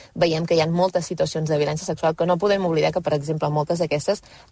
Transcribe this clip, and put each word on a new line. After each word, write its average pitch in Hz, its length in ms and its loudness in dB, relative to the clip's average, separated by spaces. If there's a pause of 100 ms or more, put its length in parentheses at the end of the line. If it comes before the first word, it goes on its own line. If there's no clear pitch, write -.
(160)
veiem 170 300 0
que 170 100 2
hi 160 60 6
ha 156 80 2
moltes 175 360 2
situacions 160 440 -2
de 151 80 2
violència 151 300 -2
sexual 160 280 0
que 170 140 0
no 175 80 2
podem 196 280 2
oblidar 156 300 2
que, 180 60 -2
per 151 140 -2
exemple, 151 340 -2
moltes 151 300 0
d'aquestes 160 440 -2 (280)